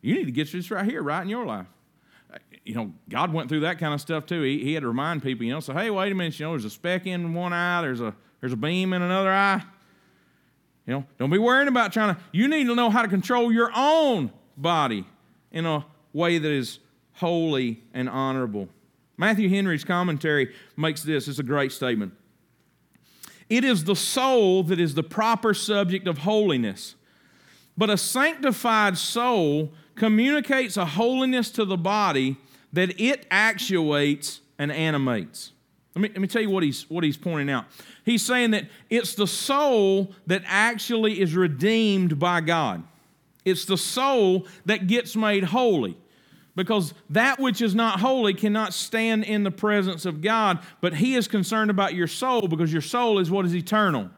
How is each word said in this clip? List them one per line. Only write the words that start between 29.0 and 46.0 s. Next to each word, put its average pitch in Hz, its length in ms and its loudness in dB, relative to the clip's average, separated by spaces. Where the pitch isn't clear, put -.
communicates 247 840 2
a 185 80 0
holiness 247 640 0
to 220 140 0
the 190 100 -2
body 170 600 0
that 180 300 0
it 262 280 0
actuates 160 1120 0
and 147 140 -2
animates." 139 800 -2
Let 180 100 0
me, 208 60 -2
let 190 100 -12
me 190 80 -2
tell 226 140 -2
you 214 80 0
what 190 140 2
he's, 143 260 -4
what 165 140 -4
he's 147 140 0
pointing 151 320 -4
out. 127 160 -2
He's 233 180 2
saying 247 280 2
that 202 180 -2
it's 220 260 0
the 196 120 0
soul 214 840 2
that 185 180 0
actually 220 720 0
is 170 160 2
redeemed 185 840 2
by 175 220 2
God. 151 440 0
It's 185 220 0
the 185 120 0
soul 214 680 2
that 190 220 0
gets 226 300 0
made 208 260 2
holy, 180 540 0